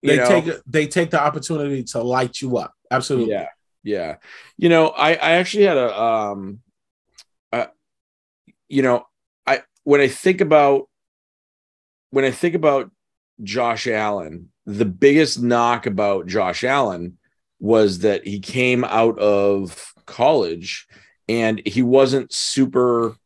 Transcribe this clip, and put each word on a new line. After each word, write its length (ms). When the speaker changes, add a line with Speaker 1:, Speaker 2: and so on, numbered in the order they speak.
Speaker 1:
You 100
Speaker 2:
They 60
Speaker 1:
know? 120
Speaker 2:
take, 240
they 220
take 220
the 120
opportunity 600
to 180
light 380
you 200
up. 140
Absolutely. 420
Speaker 1:
Yeah, 140
yeah. 320
You 120
know, 200
I, 240
I 200
actually 300
had 140
a, 220
um, 600
uh, 140
you 140
know, 240
I, 140
when 140
I 80
think 340
about, 460
when 140
I 60
think 220
about 380
Josh 460
Allen, 600
the 180
biggest 560
knock 460
about 400
Josh 360
Allen 540
was 400
that 280
he 120
came 440
out 340
of 760
college 840
and 380
he 160
wasn't 500
super 840